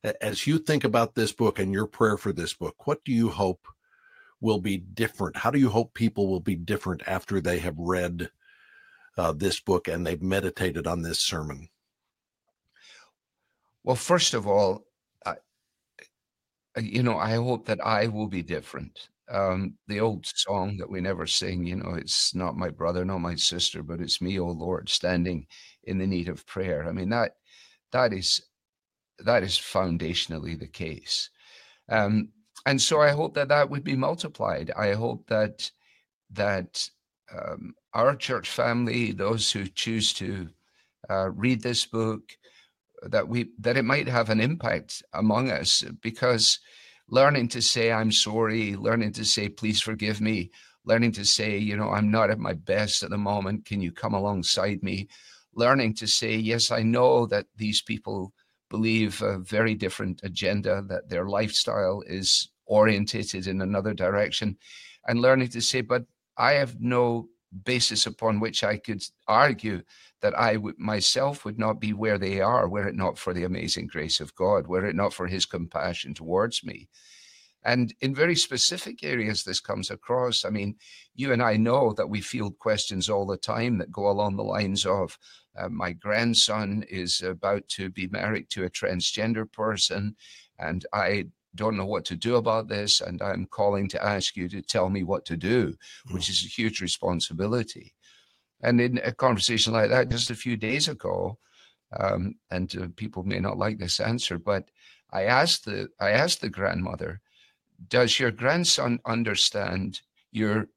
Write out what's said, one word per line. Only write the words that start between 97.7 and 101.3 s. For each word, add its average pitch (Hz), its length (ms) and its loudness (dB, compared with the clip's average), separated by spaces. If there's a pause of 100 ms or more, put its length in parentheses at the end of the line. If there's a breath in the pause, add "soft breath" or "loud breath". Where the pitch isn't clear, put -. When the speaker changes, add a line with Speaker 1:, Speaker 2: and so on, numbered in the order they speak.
Speaker 2:
And 120 180 6
in 123 180 2
a 113 140 -2
conversation 113 600 2
like 110 180 4
that 123 200 4
just 117 200 0
a 117 40 -4
few 117 220 -2
days 123 320 0
ago, 92 500 -4 (600 soft breath)